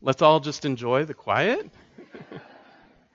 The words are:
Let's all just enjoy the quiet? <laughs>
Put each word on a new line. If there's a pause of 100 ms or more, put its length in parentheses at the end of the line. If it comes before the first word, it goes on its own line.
Let's
all
just
enjoy
the
quiet?
<laughs> (1300)